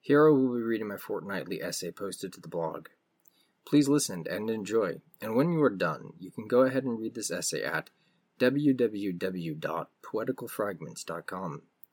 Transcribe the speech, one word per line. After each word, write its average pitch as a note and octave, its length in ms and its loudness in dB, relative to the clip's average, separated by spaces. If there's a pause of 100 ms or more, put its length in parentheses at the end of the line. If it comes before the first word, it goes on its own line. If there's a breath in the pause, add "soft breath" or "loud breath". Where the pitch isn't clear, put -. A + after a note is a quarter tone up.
Here D3 260 8
I - 20 10
will C3 240 4
be A#2+ 60 -2
reading A2+ 280 -2
my G2 100 -6
fortnightly F#2+ 640 -6
essay F2 280 -6
posted F#2+ 440 -10
to - 80 -20
the E2 60 -14
blog. D#2+ 400 -6 (800 soft breath)
Please D3 220 4
listen G#2 400 0
and G#2+ 220 -4
enjoy, G#2 460 0 (260)
and A2 120 -4
when D#3 200 4
you D#3 80 2
are C3+ 80 6
done, E2+ 480 -2
you F2+ 120 -16
can G#2+ 160 -12
go A#2+ 140 4
ahead C3 240 2
and A#2 160 -4
read A2+ 140 -6
this A2 160 -6
essay E2+ 320 -4
at D#2 260 -4 (500)
w C3+ 360 4
w G#2+ 400 0
w F2 400 -4
dot D#2+ 340 -4 (140)
poetical A#2 440 -4
fragments F2 560 -6
dot E2 240 -8
com. F#2 360 -6 (300)